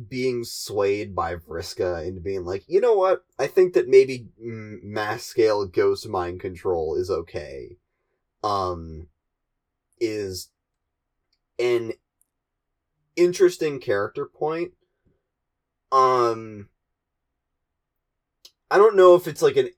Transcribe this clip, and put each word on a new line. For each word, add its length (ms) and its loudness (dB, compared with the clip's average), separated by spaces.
being 380 -4
swayed 680 -4
by 220 -6
Vriska 720 -8
into 140 -10
being 240 -6
like, 220 -6
"You 120 0
know 140 4
what? 320 2
I 100 -2
think 260 2
that 160 2
maybe 380 4
m-, 400 -12
mass 420 -6
scale 440 2
ghost 400 0
mind 320 -6
control 560 -4
is 160 -4
okay," 680 -8
um, 640 -4
is 500 -6
an 320 -2
interesting 640 2
character 440 -2
point. 460 -6
Um, 800 0
I 80 2
don't 200 6
know 180 10
if 120 2
it's, 140 -8
like, 160 4
an, 200 2